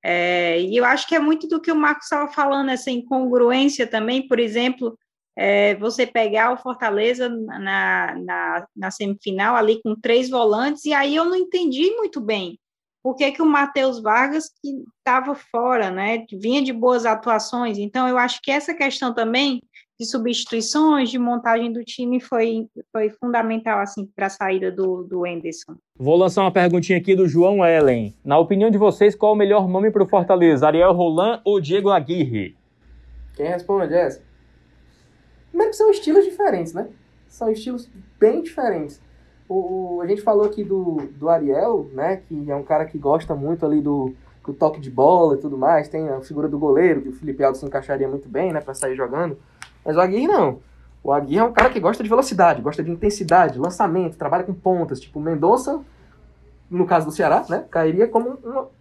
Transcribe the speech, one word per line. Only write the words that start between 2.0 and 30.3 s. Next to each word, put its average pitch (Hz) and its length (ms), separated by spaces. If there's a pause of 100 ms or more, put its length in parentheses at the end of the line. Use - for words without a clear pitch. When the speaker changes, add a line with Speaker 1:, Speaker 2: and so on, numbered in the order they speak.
Speaker 1:
tava 294 240
falando, 277 380
essa 254 200
incongruência 254 960
também, 233 420
por 233 120
exemplo, 240 560 (400)
é, 202 400
você 226 320
pegar 226 460
o 254 40
Fortaleza 240 720
na, 196 920
na, 175 420 (100)
na 190 160
semifinal 202 640
ali 226 280
com 214 120
três 247 340
volantes, 247 560
e 302 80
aí 285 220
eu 330 100
não 359 100
entendi 359 600
muito 415 240
bem 202 380 (460)
por 254 120
que 277 160
que 285 100
o 320 40
Matheus 277 560
Vargas 262 480 (120)
que 277 220 (200)
tava 262 300
fora, 240 560
né, 208 440
vinha 233 300
de 262 100
boas 233 320
atuações, 220 720
então 208 300
eu 254 100
acho 247 240
que 277 100
essa 294 220
questão 269 400
também 247 480 (380)
de 233 80
substituições, 240 1040
de 254 80
montagem 240 520
do 233 120
time 247 360
foi, 226 480 (240)
foi 214 200
fundamental, 226 680
assim, 202 360
pra 196 140
saída 190 420
do, 185 320
do 180 240
Enderson. 165 480 (200)
Speaker 2:
Vou 139 200
lançar 185 260
uma 185 100
perguntinha 180 460
aqui 190 180
do 185 120
João 180 360
Ellen. 135 520 (100)
Na 143 140
opinião 202 320
de 202 80
vocês, 208 340
qual 214 200
o - 20
melhor 202 320
nome 196 240
pro 196 160
Fortaleza? 175 580